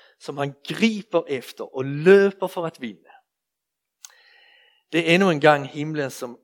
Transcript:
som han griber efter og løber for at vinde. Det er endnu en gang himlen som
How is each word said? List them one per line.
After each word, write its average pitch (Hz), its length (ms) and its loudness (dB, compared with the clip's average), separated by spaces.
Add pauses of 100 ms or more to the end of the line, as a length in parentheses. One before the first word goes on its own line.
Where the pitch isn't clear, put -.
(200)
som 143 180 -14
han 143 180 -6 (120)
griber 185 600 -2
efter - 480 -10
og 131 100 -4
løber 190 600 4
for 180 180 -8
at 160 160 -12
vinde. 107 280 -14 (1800)
Det 160 80 0
er 165 160 2
endnu 190 140 2
en 151 120 -2
gang 143 260 4
himlen 147 440 -8
som 120 320 -14